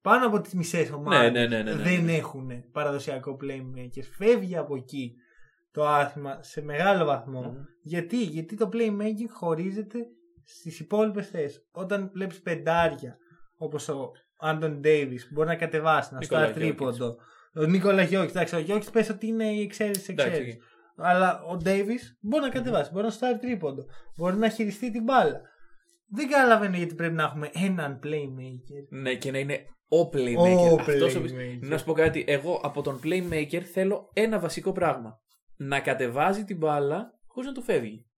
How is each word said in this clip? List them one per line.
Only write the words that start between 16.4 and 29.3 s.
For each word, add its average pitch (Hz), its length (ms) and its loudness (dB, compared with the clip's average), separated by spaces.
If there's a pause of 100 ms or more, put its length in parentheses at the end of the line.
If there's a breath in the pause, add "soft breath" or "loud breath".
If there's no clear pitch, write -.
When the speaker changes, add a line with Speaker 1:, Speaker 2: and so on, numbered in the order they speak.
Speaker 1:
στάρει 110 160 -2
Speaker 2:
Γιόκιτς. 110 140 0 (200)
Speaker 1:
τρίποντο. 120 180 -4 (400 soft breath)
Ο 156 100 0
Νίκολα 190 380 4
Γιόκιτς, 175 280 2
εντάξει, 180 240 -2
ο 160 40 0
Γιόκιτς 208 300 -2
πες 220 200 2
ότι 220 180 -6
είναι 226 180 -2
η 214 160 -2
εξαίρεση 208 380 -2
της - 100 -10
Speaker 2:
Εντάξει, 185 220 0
Speaker 1:
εξαίρεσης. 123 320 -6
Speaker 2:
οκ. - 60 -20 (360 soft breath)
Speaker 1:
Αλλά 180 380 4
ο 175 140 -8
Ντέιβις 196 640 -2
μπορεί 269 220 0
να 262 60 -2
κατεβάσει, 240 420 -2
μπορεί 196 140 -2
να 226 60 0
στάρει 247 260 -2
τρίποντο, 156 480 -6 (320 soft breath)
μπορεί 180 180 0
να 220 140 2
χειριστεί 220 420 -4
την 226 120 -4
μπάλα. 226 380 4 (680 soft breath)
Δεν 254 220 -4
καταλαβαίνω 220 480 6
γιατί 165 180 -4
πρέπει 165 180 -2
να 156 100 0
έχουμε 147 300 -4
έναν 165 500 -2
playmaker. 139 840 -8 (140)
Speaker 2:
Ναι, 131 140 -2
και 131 160 -6